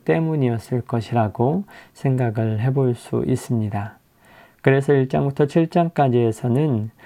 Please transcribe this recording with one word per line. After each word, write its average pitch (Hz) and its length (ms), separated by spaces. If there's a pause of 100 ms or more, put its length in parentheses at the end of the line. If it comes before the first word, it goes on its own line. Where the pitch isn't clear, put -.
때문이었을 147 800
것이라고 120 840 (280)
생각을 113 680
해볼 131 340
수 120 320
있습니다. 107 720 (640)
그래서 139 320
일 131 140
장부터 143 380
칠 165 220
장까지에서는 123 1200 (160)